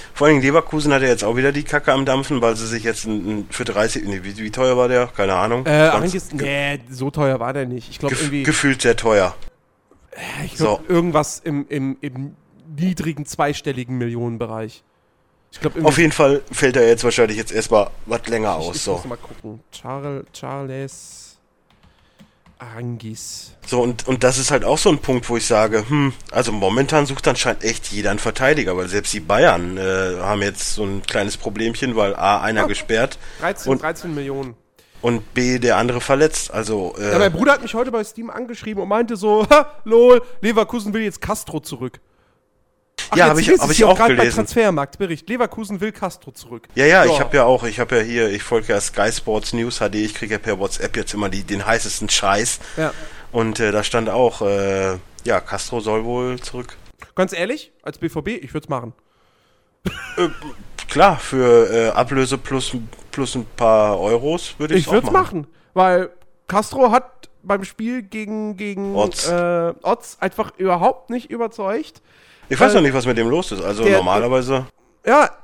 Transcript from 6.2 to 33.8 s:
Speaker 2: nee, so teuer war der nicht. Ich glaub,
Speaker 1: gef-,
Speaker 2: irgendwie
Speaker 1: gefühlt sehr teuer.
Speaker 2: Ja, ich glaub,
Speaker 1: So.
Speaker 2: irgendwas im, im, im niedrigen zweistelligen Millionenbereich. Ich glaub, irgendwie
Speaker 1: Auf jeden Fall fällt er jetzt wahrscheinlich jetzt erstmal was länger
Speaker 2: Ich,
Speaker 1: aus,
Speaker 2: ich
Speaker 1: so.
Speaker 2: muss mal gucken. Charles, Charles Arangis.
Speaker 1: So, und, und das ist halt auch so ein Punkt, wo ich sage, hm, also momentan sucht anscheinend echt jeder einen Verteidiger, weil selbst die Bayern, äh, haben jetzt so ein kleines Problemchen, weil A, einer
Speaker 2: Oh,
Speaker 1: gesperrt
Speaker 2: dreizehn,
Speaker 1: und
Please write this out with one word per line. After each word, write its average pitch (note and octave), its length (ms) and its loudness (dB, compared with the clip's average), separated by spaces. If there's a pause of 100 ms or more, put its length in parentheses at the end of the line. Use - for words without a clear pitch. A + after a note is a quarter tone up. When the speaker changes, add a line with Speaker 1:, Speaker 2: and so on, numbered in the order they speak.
Speaker 2:
nee, C#3+ 480 -4 (100)
so C3 220 -6
teuer C3+ 300 0
war B2 100 -4
der C3+ 140 -4
nicht. B2 240 -10
Ich - 100 -18
glaub, C#3+ 120 -2
Speaker 1:
gef-, B2+ 100 -4
Speaker 2:
irgendwie C#3+ 220 -2
Speaker 1:
gefühlt C#3 380 0
sehr A#2 140 4
teuer. G#2 400 2 (800)
Speaker 2:
Ja, - 300 -12
ich - 100 -14
glaub, G#2+ 320 0
Speaker 1:
So. F#3 60 0
Speaker 2:
irgendwas E3+ 460 0
im, C#3+ 280 -4
im, C3+ 320 -4
im C3+ 380 -12 (360)
niedrigen D#3 520 -4
zweistelligen C3 720 -4
Millionenbereich. A#2 840 -6 (720)
Ich - 80 -20
glaub, D3+ 160 -4
irgendwie D#3+ 140 4
Speaker 1:
Auf C#3 80 2
jeden D#3+ 160 4
Fall C#3+ 360 4
fällt C3 280 0
er A#2 100 6
jetzt A#2 160 4
wahrscheinlich A2+ 340 2
jetzt A2 140 -8
erstmal G#2+ 380 2 (160)
was A2+ 220 -6
länger G#2+ 340 -2
Speaker 2:
Ich, E2 80 -6
Speaker 1:
aus, F2 80 -10
Speaker 2:
ich - 40 -8
Speaker 1:
so. G2 120 -4
Speaker 2:
muss F2+ 140 -6
mal A#2+ 100 -10
gucken. - 420 -18 (140)
Charles, C#3 580 -12
Charles C3+ 1080 -14 (1200)
Arangis. A#2 920 -12 (160)
Speaker 1:
So, B2 140 2
und, A#2+ 260 -2
und B2+ 160 0
das B2+ 160 4
ist C3 100 -2
halt C3+ 140 2
auch C#3+ 160 2
so G#3 100 4
ein C#3+ 80 4
Punkt, B2 320 -2
wo A#2+ 80 0
ich A2 80 -2
sage, G#2+ 420 2
hm, C#3 260 2 (180)
also A#2+ 200 0
momentan B2+ 540 2
sucht C#3 220 -2
anscheinend B2 360 0
echt A2+ 280 -4
jeder G2+ 180 -2
einen G#2 100 -2
Verteidiger, A#2+ 560 0
weil F#2 120 -4
selbst G2+ 260 -2
die G#2 60 -4
Bayern, F#2 580 2
äh, F#2+ 440 -2
haben G2+ 200 -2
jetzt - 320 -4
so G#2+ 100 -2
ein G2 200 -4
kleines G#2 340 -2
Problemchen, A#2 580 -4
weil G2+ 200 2
A, G2 260 2
einer G#2+ 240 0
Speaker 2:
Oh, - 20 -2
Speaker 1:
gesperrt A2+ 520 -2 (200)
Speaker 2:
dreizehn, F3 320 -4
Speaker 1:
und C3 120 -8